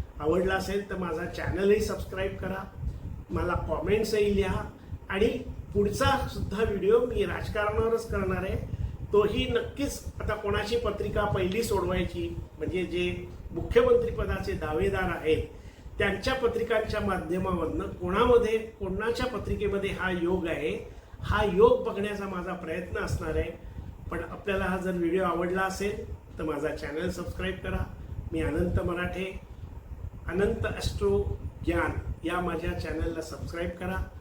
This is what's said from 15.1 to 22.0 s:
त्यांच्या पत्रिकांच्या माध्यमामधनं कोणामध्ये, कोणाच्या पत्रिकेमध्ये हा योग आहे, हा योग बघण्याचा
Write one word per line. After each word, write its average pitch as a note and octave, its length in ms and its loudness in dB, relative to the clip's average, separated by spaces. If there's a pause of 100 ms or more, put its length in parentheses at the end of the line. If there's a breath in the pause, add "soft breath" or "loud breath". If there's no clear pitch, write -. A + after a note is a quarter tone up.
त्यांच्या G3+ 340 2
पत्रिकांच्या A3+ 680 2
माध्यमामधनं F3+ 840 0
कोणामध्ये, A3 760 4
कोणाच्या A3 680 -2
पत्रिकेमध्ये G3 640 -2
हा F3+ 220 -2
योग E3+ 360 0
आहे, D#3+ 440 -2 (300 loud breath)
हा G#3 220 2
योग G#3+ 440 8
बघण्याचा G3+ 400 -2